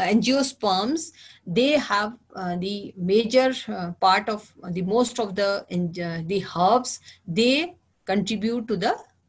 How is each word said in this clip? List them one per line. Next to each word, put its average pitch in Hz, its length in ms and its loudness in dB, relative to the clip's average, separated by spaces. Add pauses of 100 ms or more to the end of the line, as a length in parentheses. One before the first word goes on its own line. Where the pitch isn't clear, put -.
angiosperms, 233 1040 0 (340)
they 240 260 2
have, 214 460 0 (180)
uh, 175 220 -4
the 196 400 -8
major, 226 560 2 (160)
uh, 185 220 -6 (100)
part 214 260 4
of, 208 240 -6 (120)
uh, 185 80 -10
the 180 100 -4
most 233 380 0
of 202 160 -4
the, 202 340 -2
uh, 175 560 -4
the 185 180 -2 (120)
herbs, 214 440 2 (280)
they 262 480 2 (300)
contribute 220 600 -2
to 214 80 -2
the 226 220 0 (320)